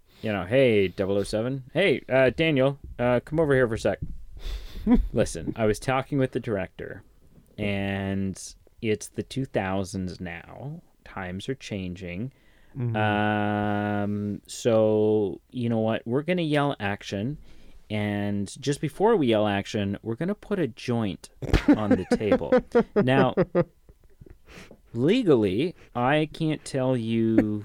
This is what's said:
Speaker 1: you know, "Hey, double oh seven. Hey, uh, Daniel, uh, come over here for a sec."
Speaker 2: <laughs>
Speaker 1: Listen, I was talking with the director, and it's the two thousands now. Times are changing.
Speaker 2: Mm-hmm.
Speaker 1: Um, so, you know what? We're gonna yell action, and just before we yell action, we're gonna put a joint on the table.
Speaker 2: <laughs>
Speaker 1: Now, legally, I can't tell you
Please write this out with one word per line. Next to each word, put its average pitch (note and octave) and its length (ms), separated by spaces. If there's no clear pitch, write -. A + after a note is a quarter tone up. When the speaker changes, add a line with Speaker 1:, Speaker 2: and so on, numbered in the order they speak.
Speaker 1:
you A2 100
know, F#2+ 140
"Hey, A2 440
double G2 280
oh G2+ 60
seven. B2 400
Hey, E3 340
uh, C3 220
Daniel, C#3 480
uh, A#2+ 260
come D#3 140
over D3 160
here B2+ 120
for A2+ 60
a G#2+ 60
sec." - 180
Speaker 2:
<laughs> - 640
Speaker 1:
Listen, F2+ 440
I A2+ 80
was G#2+ 140
talking C3+ 400
with C3 140
the B2 60
director, G2 640
and G2 840
it's G#2+ 260
the - 160
two C3+ 220
thousands F#2+ 760
now. F2+ 600
Times F#2+ 460
are C3+ 60
changing. F#2 760
Speaker 2:
Mm-hmm. A#2+ 180
Speaker 1:
Um, G#2 1500
so, G#2+ 1040
you A#2+ 180
know A2+ 120
what? A2 260
We're B2 160
gonna F3 220
yell D3 360
action, G#2 600
and G2+ 720
just C#3 200
before G3+ 360
we C#3+ 100
yell G#2+ 200
action, G2+ 560
we're A2+ 120
gonna F#3 200
put - 240
a D3+ 80
joint A2+ 640
on G#3+ 140
the G3 160
table. A#3 360
Speaker 2:
<laughs> G#3 80
Speaker 1:
Now, C3 300
legally, C#3 800
I D3+ 380
can't D#3 320
tell C3 300
you A2 680